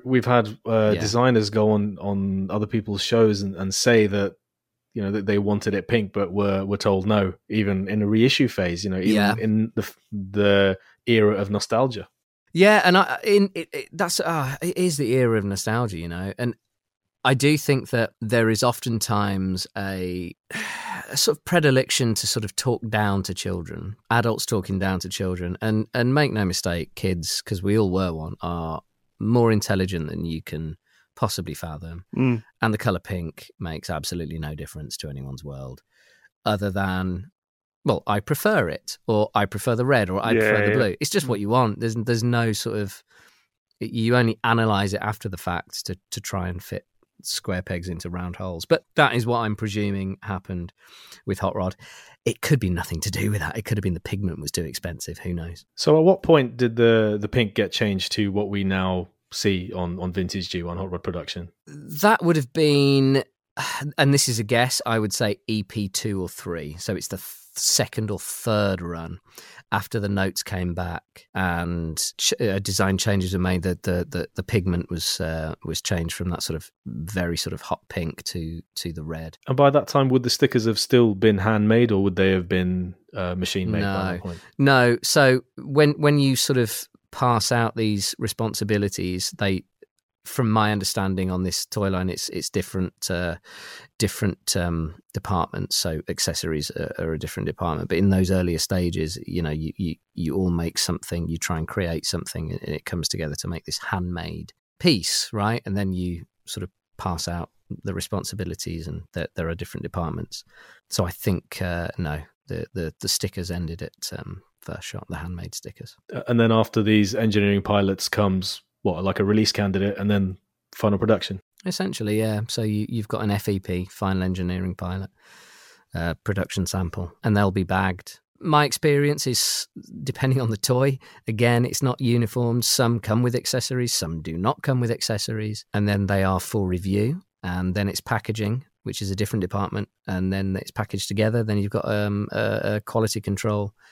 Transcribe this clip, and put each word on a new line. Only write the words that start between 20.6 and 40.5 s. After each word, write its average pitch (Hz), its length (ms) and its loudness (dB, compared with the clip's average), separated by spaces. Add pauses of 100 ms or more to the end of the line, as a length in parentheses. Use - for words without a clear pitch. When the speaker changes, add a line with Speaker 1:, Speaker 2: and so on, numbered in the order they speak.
Speaker 2:
a 131 60 -4
sort - 200 2
of - 80 -20
predilection 131 680 4
to - 120 -2
sort 110 180 0
of - 100 -8
talk - 340 0
down 104 340 2
to 92 100 -4
children, 87 640 -6 (140)
adults 113 360 2
talking 98 340 -2
down 95 220 0
to 92 80 -8
children, 92 520 -4
and, 107 320 0
and 123 200 2
make 147 180 2
no 104 140 0
mistake, 87 500 -2
kids, 90 460 -2
'cause 92 220 -6
we 104 140 2
all 98 140 4
were 92 220 0
one, 80 280 -8
are 82 400 -6 (380)
more 113 320 4
intelligent 95 580 0
than 82 140 -6
you 80 180 -6
can 78 360 -10 (380)
possibly 95 380 -4
fathom. 82 520 -12 (100)
Speaker 3:
Mm. 120 280 0 (180)
Speaker 2:
And 110 120 2
the 104 40 -2
colour 95 220 0
pink - 480 -8 (120)
makes 80 300 -8
absolutely 80 500 -6
no 76 160 -8
difference 73 420 -12
to 76 120 -10
anyone's 67 340 -12
world, 67 380 -12 (640)
other 104 260 0
than, 92 600 -2 (520)
well, 110 240 0
I 104 140 0
prefer 151 480 0
it, - 280 -10 (100)
or 107 280 2
I 104 100 4
prefer 110 300 -2
the 123 100 0
red, 117 240 4
or 95 160 -2
I 117 60 2
Speaker 3:
Yeah, 117 80 4
Speaker 2:
prefer 107 220 4